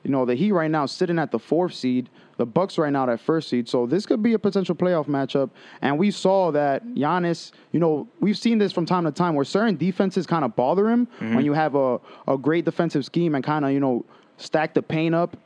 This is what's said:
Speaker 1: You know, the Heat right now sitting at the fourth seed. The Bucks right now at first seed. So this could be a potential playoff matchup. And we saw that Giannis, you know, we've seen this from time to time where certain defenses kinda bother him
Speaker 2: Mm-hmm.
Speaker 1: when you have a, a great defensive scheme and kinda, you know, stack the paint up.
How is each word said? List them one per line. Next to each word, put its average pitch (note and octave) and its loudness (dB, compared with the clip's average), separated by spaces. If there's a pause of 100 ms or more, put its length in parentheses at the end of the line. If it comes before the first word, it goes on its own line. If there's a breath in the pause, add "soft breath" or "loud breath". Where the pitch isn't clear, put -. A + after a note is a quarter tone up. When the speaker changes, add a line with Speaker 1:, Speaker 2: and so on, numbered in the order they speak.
Speaker 1:
You - -4
know, C3+ 0
the B2 0
Heat F#3 0
right D#3+ 0
now D3+ 0
sitting F3 -2
at D#3 -2
the A#2 -2
fourth D#3+ 0
seed. B2+ -2 (300 loud breath)
The A#2+ 0
Bucks E3 -2
right D3 0
now C3+ 0
at A#2 -2
first D#3+ -2
seed. A#2+ -2
So A#2+ 0
this E3 0
could B3 0
be A3+ 2
a G#3+ 2
potential F#3+ 0
playoff E3+ 0
matchup. C#3 -2 (300 loud breath)
And C#3+ 0
we G3+ 2
saw F#3 2
that C#3+ 0
Giannis, E3+ -2 (180 loud breath)
you D3+ -2
know, D#3+ 0 (100)
we've G#3 0
seen A#3 2
this G3+ 2
from F3 -2
time F3+ 0
to D3+ 0
time E3+ 0
where C#3 2
certain G3+ 0
defenses F3+ 0
kinda D#3 0
bother E3+ 2
him A#3+ 2
Speaker 2:
Mm-hmm. A2+ -4
Speaker 1:
when C3+ 2
you D3 2
have D3 0
a, C3 2 (260 loud breath)
a C#3 2
great D#3 0
defensive D#3 -2
scheme E3+ 0
and B2+ -2
kinda, D3 0
you C#3 2
know, C3 0 (340 loud breath)
stack D#3+ -2
the - 2
paint D#3+ 0
up. E3+ 0